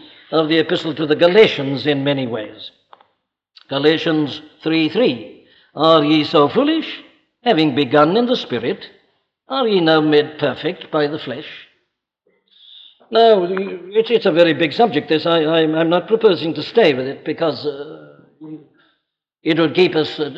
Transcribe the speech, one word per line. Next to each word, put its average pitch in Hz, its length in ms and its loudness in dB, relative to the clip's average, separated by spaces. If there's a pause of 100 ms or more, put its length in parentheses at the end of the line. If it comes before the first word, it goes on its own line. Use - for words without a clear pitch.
(300)
of 156 200 0
the 165 80 2
epistle 156 360 -4
to 151 120 -6
the 147 100 0
Galatians 147 720 2
in 139 180 -2
many 135 220 -2
ways. 110 460 -12 (960)
Galatians 151 720 0 (200)
three 160 280 0
three, 160 560 -2 (280)
"Are 156 300 4
ye 151 200 2
so 147 240 4
foolish? 294 540 -2 (400)
Having 160 320 0
begun 147 440 2
in 247 80 0
the 247 100 0
spirit, 123 540 -8 (580)
are 262 180 -2
ye 202 140 0
now 160 220 2
made 151 360 0
perfect 147 520 -6
by 151 160 0
the 147 120 -8
flesh?" - 500 -14 (1400)
Now, 220 340 4
it's, 190 680 -4
it's - 140 2
a 185 80 2
very 160 220 4
big 143 180 -2
subject, - 380 0
this. 156 160 0
I, 165 180 2
I'm, 160 300 0
I'm 160 160 0
not 175 180 0
proposing 190 460 0
to 147 80 -8
stay 156 320 2
with 127 120 -4
it 135 200 -10
because, 147 400 -4
uh, 147 560 -12 (1200)
it 156 160 0
would 156 160 0
keep 180 200 2
us, 151 240 -4
uh, 147 200 -6